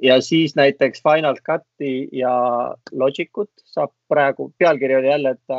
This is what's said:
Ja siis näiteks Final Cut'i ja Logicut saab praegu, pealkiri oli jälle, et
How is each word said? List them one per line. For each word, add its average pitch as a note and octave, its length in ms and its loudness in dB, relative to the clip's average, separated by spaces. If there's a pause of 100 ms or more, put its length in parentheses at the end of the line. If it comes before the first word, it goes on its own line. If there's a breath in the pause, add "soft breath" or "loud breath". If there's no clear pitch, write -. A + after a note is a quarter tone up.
Ja B2+ 180 6
siis D#3+ 380 -2
näiteks C#3 420 0
Final D3+ 460 0
Cut'i C#3 640 -6
ja B2+ 220 -2 (580)
Logicut C#3 720 -4
saab - 320 -8 (160)
praegu, C#3+ 380 0 (100)
pealkiri C3+ 400 2
oli C3 80 0
jälle, C#3+ 300 0
et - 220 -8